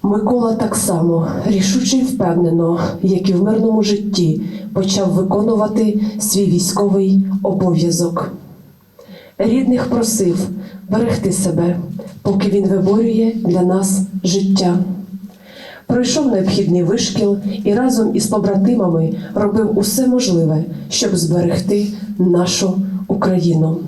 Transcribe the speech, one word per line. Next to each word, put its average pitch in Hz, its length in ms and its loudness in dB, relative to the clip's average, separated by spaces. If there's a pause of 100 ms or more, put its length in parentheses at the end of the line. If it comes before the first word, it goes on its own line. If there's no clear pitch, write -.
Микола 220 520 0
так 220 220 -2
само 165 520 0 (200)
рішуче 220 500 2
й 247 60 2
впевнено, 170 760 2 (220)
як 190 280 2
і 185 40 2
в 180 100 2
мирному 214 400 2
житті, 190 580 0 (320)
почав 190 380 0
виконувати 208 920 2 (180)
свій 196 260 0
військовий 196 800 2 (200)
обов'язок. 175 880 0 (1040)
Рідних 247 520 2
просив 220 600 0 (400)
берегти 220 420 0
себе, 175 460 0 (440)
поки 196 280 0
він 190 180 2
виборює 220 680 2
для 175 260 0
нас 190 400 2 (220)
життя. 190 540 2 (1120)
Пройшов 254 400 0
необхідний 190 560 2
вишкіл 202 540 0 (260)
і 208 100 2
разом 240 420 2
із - 120 0
побратимами 196 840 2 (220)
робив 202 440 0
усе 247 280 0
можливе, 170 580 2 (240)
щоб 202 280 -2
зберегти 180 680 0 (300)
нашу 180 560 2 (340)
Україну. 165 680 0 (100)